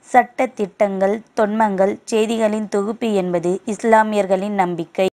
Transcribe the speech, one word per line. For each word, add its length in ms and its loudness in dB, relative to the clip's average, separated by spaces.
சட்ட 460 0
திட்டங்கள், 680 -2
தொன்மங்கள், 580 0
செய்திகளின் 640 -2
தொகுப்பு 460 -2
என்பது 380 0
இஸ்லாமியர்களின் 960 2
நம்பிக்கை. 460 -2